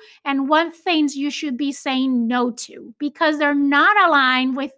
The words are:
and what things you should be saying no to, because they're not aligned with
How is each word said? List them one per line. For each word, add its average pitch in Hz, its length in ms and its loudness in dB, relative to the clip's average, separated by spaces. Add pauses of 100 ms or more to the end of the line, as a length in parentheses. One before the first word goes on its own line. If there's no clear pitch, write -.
(240)
and 269 240 -2
what 320 260 0
things 302 420 -2
you 285 140 -4
should 285 260 -6
be 277 140 -4
saying 262 560 -2
no 247 240 0
to, - 480 -14
because 302 400 -2
they're 294 160 2
not 285 500 2
aligned 262 520 2
with 277 220 -6